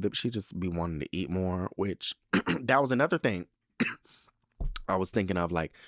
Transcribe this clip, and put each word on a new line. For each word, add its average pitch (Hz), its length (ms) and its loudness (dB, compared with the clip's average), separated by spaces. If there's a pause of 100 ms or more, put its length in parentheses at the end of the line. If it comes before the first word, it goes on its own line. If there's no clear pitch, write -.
(140)
she - 160 -2
just 101 300 -4
be 92 80 0
wanting 85 340 -2
to - 100 -6
eat 85 180 -2
more, 92 460 0
which - 480 -2
<clears throat> - 100 -2 (280)
that 131 200 4
was 131 100 2
another 151 260 4
thing 98 300 0 (320)
<clears throat> - 60 2 (1040)
I 95 80 2
was 92 160 0
thinking 95 260 2
of. 85 140 2
Like, 80 220 0 (140)